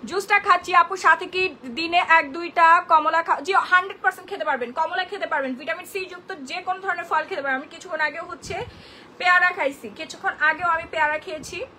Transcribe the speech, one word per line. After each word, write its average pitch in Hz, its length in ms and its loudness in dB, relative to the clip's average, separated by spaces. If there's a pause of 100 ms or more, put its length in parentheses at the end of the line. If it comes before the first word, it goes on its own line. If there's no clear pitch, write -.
জুসটা 392 340 0
খাচ্ছি 359 340 0
আপু, 349 220 4
সাথে 339 300 4
কি 370 380 -2
দিনে 320 340 -2
এক 320 360 4
দুইটা 339 540 4
কমলা 320 360 4
খা-, 339 180 -2
জি, 370 120 -4
hundred 359 480 2
percent 381 280 -2
খেতে 381 160 -6
পারবেন, 247 260 -2
কমলা 320 320 -2
খেতে 370 240 -8
পারবেন, 269 280 -2
vitamin 320 300 -8
সি 370 200 -8
যুক্ত 359 380 -14
যে 320 180 -8
কোনো 370 180 -6
ধরনের 349 260 -4
ফল 311 240 0
খেতে 330 120 -6
পারবেন। 269 180 -2
আমি 302 80 -12
কিছুক্ষণ 330 340 -10
আগেও 302 220 -4
হচ্ছে 359 420 -10 (520)
পেয়ারা 359 340 4
খাইছি, 285 380 -6
কিছুক্ষণ 320 500 -8
আগেও 311 280 0
আমি 330 240 0
পেয়ারা 311 260 0
খেয়েছি। 320 480 -10 (140)